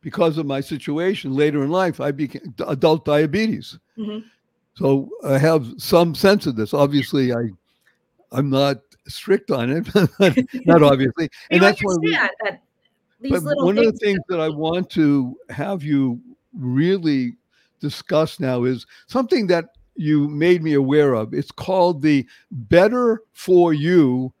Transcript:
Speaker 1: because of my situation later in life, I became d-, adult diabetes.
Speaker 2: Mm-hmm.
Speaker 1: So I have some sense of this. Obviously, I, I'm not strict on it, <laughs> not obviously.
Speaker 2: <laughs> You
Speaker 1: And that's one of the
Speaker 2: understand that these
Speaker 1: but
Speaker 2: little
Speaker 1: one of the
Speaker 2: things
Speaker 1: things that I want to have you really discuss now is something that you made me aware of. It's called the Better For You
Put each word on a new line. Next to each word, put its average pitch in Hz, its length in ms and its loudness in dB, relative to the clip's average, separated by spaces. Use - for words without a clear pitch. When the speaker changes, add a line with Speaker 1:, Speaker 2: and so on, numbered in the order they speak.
Speaker 1:
because 160 380 -2
of 156 80 -4
my 139 140 -4
situation 151 720 -4
later 147 280 2
in 139 80 -2
life, 175 300 -2
I 139 100 -2
became 143 460 -8
d-, - 100 -6
adult 156 380 0
diabetes. 160 760 -2
Speaker 2:
Mm-hmm. 214 280 -10
Speaker 1:
So 135 360 -2
I 135 140 0
have 151 300 2
some 170 380 0
sense 196 320 0
of 127 100 -4
this. 107 160 -4
Obviously, 139 640 0
I, 117 140 -4
I'm 147 180 -2
not 135 300 0
strict - 420 -4
on 123 180 -2
it, 151 260 -4
<laughs> 196 680 2
not 165 180 6
obviously. 139 460 2
Speaker 2:
<laughs> - 120 -14
You 170 60 2
Speaker 1:
And 180 60 6
that's 202 200 2
one 190 140 -2
of 165 60 0
the 160 120 0
Speaker 2:
understand 226 160 -2
that 196 180 -8
these 269 120 -4
Speaker 1:
but 180 100 0
Speaker 2:
little 185 240 -2
Speaker 1:
one 202 120 2
of 233 60 6
the 220 80 4
Speaker 2:
things - 80 -10
Speaker 1:
things 202 280 0
that 175 120 -2
I 156 80 0
want 160 420 -4
to 143 460 0
have 160 320 -6
you 135 360 -2
really 143 800 -2
discuss - 600 -4
now 127 240 -2
is 127 220 -4
something 240 420 -2
that 170 220 0
you 151 320 0
made 165 340 2
me 156 120 0
aware 139 380 4
of. 110 220 -4
It's - 180 -6
called 180 480 0
the 143 260 2
Better 220 720 2
For 175 420 2
You 143 680 2